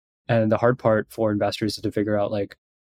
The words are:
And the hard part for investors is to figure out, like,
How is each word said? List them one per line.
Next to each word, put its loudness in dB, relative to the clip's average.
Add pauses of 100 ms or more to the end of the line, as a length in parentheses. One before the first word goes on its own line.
(280)
And 2
the 2
hard 2
part 2
for -2
investors -2
is -16
to -2
figure -2
out, -2
like, -6 (340)